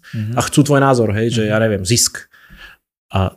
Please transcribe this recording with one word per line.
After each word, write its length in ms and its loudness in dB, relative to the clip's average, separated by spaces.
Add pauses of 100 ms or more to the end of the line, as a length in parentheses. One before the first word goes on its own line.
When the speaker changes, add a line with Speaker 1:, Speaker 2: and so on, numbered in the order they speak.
Speaker 1:
Mhm. 240 -6
Speaker 2:
a 80 -2
chcú 220 2
tvoj 160 2
názor, 340 2
hej, 180 0
že 120 0
Speaker 1:
Mhm. 60 -2
Speaker 2:
ja 100 0
neviem, 240 0
zisk. 420 -2 (800)
A 300 -2